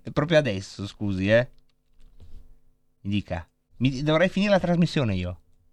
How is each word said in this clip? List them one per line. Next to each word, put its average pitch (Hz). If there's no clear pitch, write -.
proprio 156
adesso, 98
scusi, 98
eh. 117
Mi 98
dica. 90
Mi... 131
dovrei 156
finire 202
la 185
trasmissione 160
io. 90